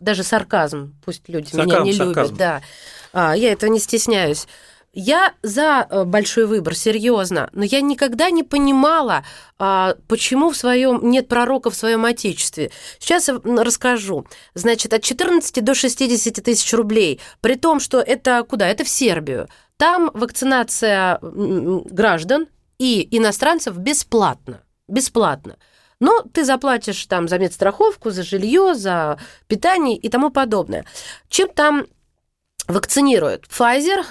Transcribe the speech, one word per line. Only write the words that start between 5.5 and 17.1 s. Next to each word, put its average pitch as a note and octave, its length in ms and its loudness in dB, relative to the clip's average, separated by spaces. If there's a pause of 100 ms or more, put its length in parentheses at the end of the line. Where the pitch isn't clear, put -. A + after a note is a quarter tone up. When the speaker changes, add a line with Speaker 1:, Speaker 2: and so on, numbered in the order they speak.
Speaker 1:
э, F#3+ 140 0
большой G#3 440 0
выбор, E3+ 280 -2
серьезно, G#3 800 0
но G3+ 100 -4
я A#3 160 0
никогда C#4 500 0
не E4 140 2
понимала, C#4 800 2 (340)
а, F#3+ 380 2 (140)
почему C4+ 400 2
в C#4+ 80 -2
своем, B3 520 2
нет B3+ 200 2
пророка A#3+ 400 0
в - 60 -4
своем A3+ 280 0
отечестве. G#3 680 -4 (280)
Сейчас - 300 0
я, C4 60 -2
м, A#3+ 240 -2
расскажу. A3+ 680 -2 (280)
Значит, A3+ 400 0
от A3 80 2
четырнадцати E4 600 0
до A#3+ 140 2
шестидесяти A#3+ 680 0
тысяч - 320 0
рублей, G#3+ 480 2 (180)